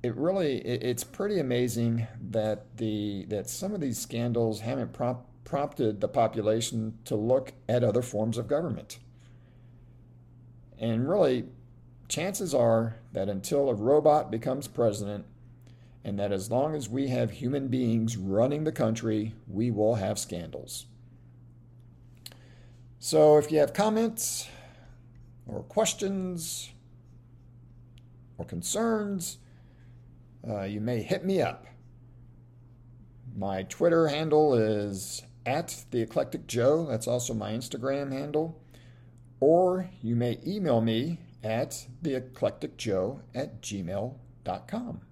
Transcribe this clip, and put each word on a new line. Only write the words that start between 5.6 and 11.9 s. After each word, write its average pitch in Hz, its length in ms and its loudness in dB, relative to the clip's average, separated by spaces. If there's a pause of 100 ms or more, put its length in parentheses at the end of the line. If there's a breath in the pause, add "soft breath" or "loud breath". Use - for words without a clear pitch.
the 120 80 0
population 113 960 0
to - 100 -2
look 120 380 0 (160)
at 123 160 4
other 113 160 2
forms 113 360 -2
of 107 120 -6
government. 143 500 -4 (1800 soft breath)
And 117 280 2
really, 143 340 4 (640)